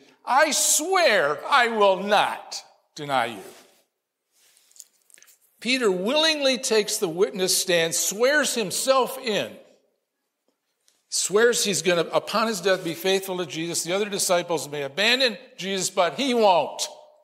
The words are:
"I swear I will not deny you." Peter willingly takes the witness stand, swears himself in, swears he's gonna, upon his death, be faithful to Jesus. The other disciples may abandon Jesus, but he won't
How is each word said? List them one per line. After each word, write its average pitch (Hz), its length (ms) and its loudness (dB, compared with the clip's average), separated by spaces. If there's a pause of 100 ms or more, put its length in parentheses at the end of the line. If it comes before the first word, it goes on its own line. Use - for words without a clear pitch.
(260)
"I 285 260 4
swear 240 960 2
I 240 220 4
will 196 340 2
not 156 580 0 (340)
deny 135 320 -2
you." 98 180 -12 (2250)
Peter 247 280 2
willingly 269 680 0
takes - 400 0
the 190 100 -2
witness 180 500 0
stand, 165 380 0
swears 254 600 0
himself 240 640 0
in, 170 380 -4 (1500)
swears 220 560 2
he's 180 180 -2
gonna, 170 300 2
upon 202 360 0
his 214 120 -4
death, 185 240 0
be 165 100 -6
faithful 190 440 -2
to 180 80 -4
Jesus. 160 380 -6
The 165 100 -4
other 202 160 -2
disciples 175 580 0
may 143 160 -8
abandon 214 540 0 (180)
Jesus, 185 340 -4
but 170 260 0
he 254 180 -2
won't 185 560 2 (340)